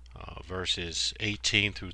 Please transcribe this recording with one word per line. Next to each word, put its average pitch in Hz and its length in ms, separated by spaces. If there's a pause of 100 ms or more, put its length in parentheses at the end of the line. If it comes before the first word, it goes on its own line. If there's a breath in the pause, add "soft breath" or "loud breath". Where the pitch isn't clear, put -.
(140 loud breath)
uh, - 320
verses 90 720
eighteen 104 540
through 90 220